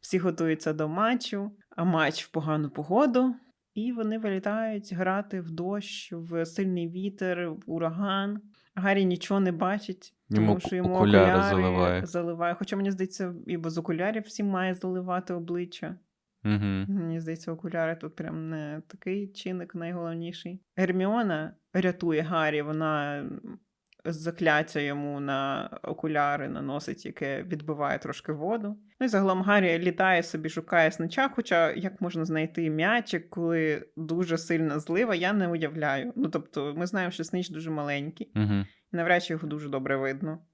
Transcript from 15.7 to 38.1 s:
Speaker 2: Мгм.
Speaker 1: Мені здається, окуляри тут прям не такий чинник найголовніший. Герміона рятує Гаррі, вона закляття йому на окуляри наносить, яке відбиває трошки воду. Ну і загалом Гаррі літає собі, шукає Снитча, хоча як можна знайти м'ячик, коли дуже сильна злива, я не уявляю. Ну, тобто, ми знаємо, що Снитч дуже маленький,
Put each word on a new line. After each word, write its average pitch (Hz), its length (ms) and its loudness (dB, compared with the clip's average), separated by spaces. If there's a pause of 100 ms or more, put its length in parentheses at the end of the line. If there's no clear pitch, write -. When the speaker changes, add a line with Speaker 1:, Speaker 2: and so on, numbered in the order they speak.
Speaker 2:
Мгм. 101 460 0
Speaker 1:
Мені 165 320 -2
здається, 160 320 -6
окуляри 165 440 -2
тут 156 200 -12
прям 156 340 -8
не 151 380 -8
такий 196 400 -6
чинник 185 460 -8
найголовніший. 170 880 -8 (160)
Герміона 185 800 2 (180)
рятує 175 500 2
Гаррі, 156 400 0
вона 147 600 0 (800)
закляття 156 760 2
йому 143 400 -4
на 139 500 -2 (120)
окуляри 147 680 0
наносить, 139 580 -6
яке - 360 -4
відбиває 151 560 -4
трошки - 340 -6
воду. 202 440 -2 (240)
Ну 262 60 2
і - 20 2
загалом 190 340 4
Гаррі 190 360 6
літає 180 440 4
собі, 156 260 -4
шукає 160 440 4
Снитча, 214 420 0
хоча 170 380 4
як 185 280 -6
можна 170 240 -2
знайти 160 460 0
м'ячик, 175 600 0
коли 165 560 0 (100)
дуже 165 420 -2
сильна 160 400 0
злива, 190 360 0
я 180 180 2
не 196 160 2
уявляю. 151 680 -2
Ну, 233 120 0
тобто, 147 480 -4
ми 175 100 -2
знаємо, 185 240 0
що 165 140 -6
Снитч 180 260 -4
дуже 160 200 -8
маленький, 147 640 -4